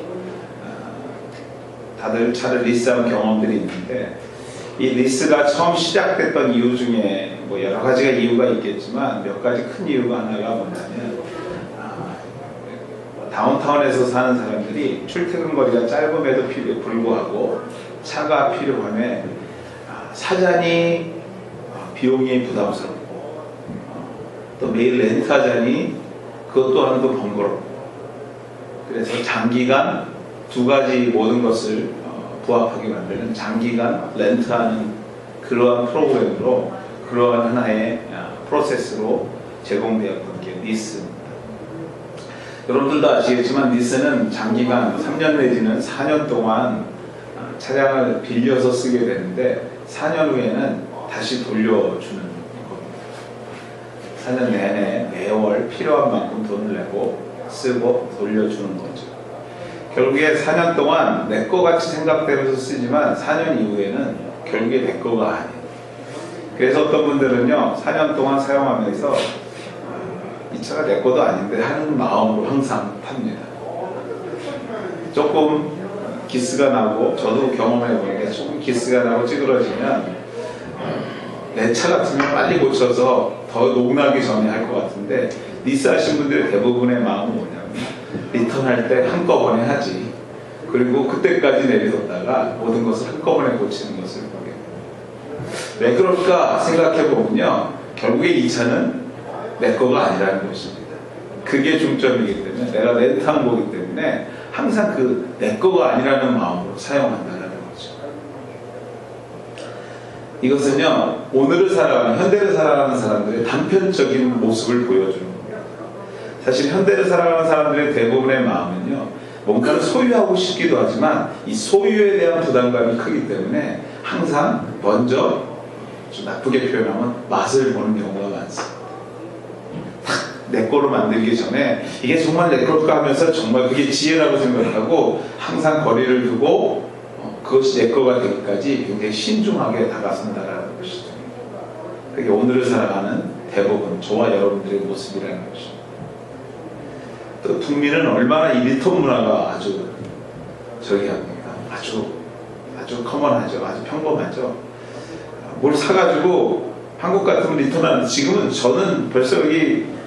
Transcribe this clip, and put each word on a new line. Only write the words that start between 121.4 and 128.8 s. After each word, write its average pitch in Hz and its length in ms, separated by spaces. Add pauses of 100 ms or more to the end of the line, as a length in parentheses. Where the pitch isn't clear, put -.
이 - 100
소유에 202 640
대한 170 220
부담감이 120 560
크기 - 300
때문에 - 540 (220)
항상 - 640 (140)
먼저, 120 640 (640)
좀 - 140
나쁘게 - 460
표현하면, 110 440 (140)
맛을 127 440
보는 107 240
경우가 98 400
많습니다. - 420 (1300)